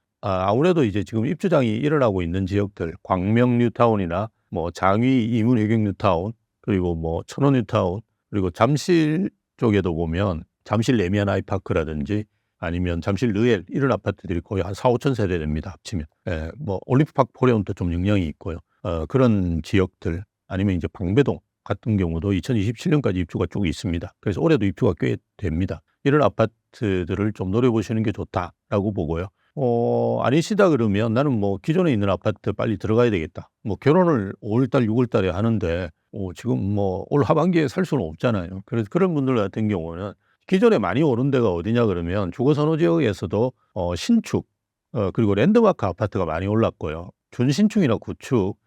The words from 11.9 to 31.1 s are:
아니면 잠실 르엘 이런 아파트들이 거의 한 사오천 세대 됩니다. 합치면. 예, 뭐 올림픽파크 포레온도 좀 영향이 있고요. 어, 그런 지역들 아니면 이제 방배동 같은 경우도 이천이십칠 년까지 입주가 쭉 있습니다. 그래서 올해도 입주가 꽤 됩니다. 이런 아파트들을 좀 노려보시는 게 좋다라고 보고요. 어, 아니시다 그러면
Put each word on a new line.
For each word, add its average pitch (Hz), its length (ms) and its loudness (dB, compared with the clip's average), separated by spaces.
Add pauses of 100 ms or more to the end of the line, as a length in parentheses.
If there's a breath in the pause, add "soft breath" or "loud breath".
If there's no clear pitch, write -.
아니면 87 420 -4
잠실 101 300 -2
르엘 104 380 0
이런 139 240 0
아파트들이 95 500 -4
거의 95 200 -4
한 92 120 -8
사오천 127 400 0
세대 92 240 -2
됩니다. 76 320 -4
합치면. - 360 -10 (220)
예, 80 300 -6
뭐 101 280 -6
올림픽파크 135 460 2
포레온도 110 420 0
좀 90 180 -4
영향이 92 340 0
있고요. 80 320 -10 (240)
어, 82 240 -4
그런 98 560 2
지역들 92 640 -2 (240)
아니면 98 280 0
이제 78 120 -4
방배동 101 500 0 (260)
같은 107 320 -2
경우도 87 360 -2
이천이십칠 110 580 -2
년까지 120 300 0
입주가 90 300 -4
쭉 101 160 -2
있습니다. 85 540 -4
그래서 104 200 -4
올해도 147 260 2
입주가 98 320 0
꽤 120 180 -2 (200)
됩니다. 82 460 -4 (220)
이런 143 180 4
아파트들을 101 1120 -2
좀 95 160 -6
노려보시는 110 520 0
게 107 100 0
좋다라고 95 800 -4
보고요. 85 340 -4 (300)
어, 117 680 0
아니시다 170 480 2
그러면 113 420 2